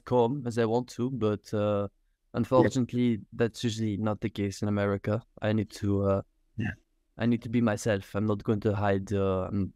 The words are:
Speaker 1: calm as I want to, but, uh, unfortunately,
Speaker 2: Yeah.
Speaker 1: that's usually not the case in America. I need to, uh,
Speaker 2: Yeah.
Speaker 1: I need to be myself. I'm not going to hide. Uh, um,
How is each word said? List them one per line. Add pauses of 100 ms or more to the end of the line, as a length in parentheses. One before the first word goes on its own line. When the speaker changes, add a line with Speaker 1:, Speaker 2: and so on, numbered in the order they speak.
Speaker 1:
calm
as
I
want
to,
but,
uh, (460)
unfortunately,
Speaker 2:
Yeah. (160)
Speaker 1:
that's
usually
not
the
case
in
America. (180)
I
need (120)
to,
uh, (360)
Speaker 2:
Yeah. (460)
Speaker 1:
I
need
to
be
myself.
I'm
not
going
to
hide.
Uh,
um,